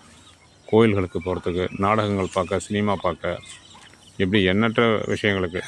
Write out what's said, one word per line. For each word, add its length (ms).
கோயில்களுக்கு 540
போறதுக்கு, 480
நாடகங்கள் 560
பார்க்க, 240
சினிமா 360
பார்க்க, 460
இப்படி 280
எண்ணற்ற 520
விஷயங்களுக்கு, 720